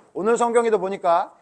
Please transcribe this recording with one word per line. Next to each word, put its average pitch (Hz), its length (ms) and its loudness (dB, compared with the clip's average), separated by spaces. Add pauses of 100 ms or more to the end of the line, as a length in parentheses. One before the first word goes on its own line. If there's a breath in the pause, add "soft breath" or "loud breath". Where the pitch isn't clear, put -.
(120)
오늘 214 240 0
성경에도 233 420 0
보니까 190 640 -2